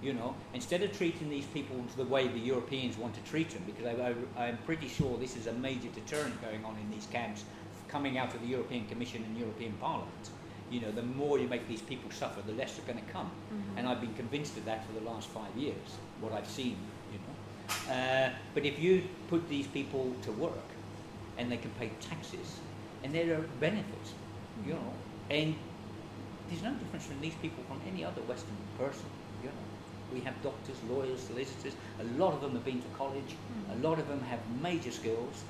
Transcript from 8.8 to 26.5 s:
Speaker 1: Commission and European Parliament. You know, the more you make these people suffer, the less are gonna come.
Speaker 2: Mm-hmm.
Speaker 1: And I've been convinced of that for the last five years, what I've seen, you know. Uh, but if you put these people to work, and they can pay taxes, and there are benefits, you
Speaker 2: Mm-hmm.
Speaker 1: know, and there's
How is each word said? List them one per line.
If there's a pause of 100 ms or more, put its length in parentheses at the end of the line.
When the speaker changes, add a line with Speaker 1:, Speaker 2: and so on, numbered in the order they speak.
Speaker 1:
Commission
and
European
Parliament. (400)
You
know,
the
more
you
make
these
people
suffer,
the
less
are
gonna (100)
come.
Speaker 2:
Mm-hmm.
Speaker 1:
And
I've
been
convinced
of
that
for
the
last
five
years, (340)
what
I've
seen, (340)
you
know.
Uh, (240)
but
if
you (260)
put
these
people (100)
to
work, (680)
and
they
can
pay (120)
taxes, (440)
and
there
are (180)
benefits, (540)
you
Speaker 2:
Mm-hmm.
Speaker 1:
know, (380)
and (960)
there's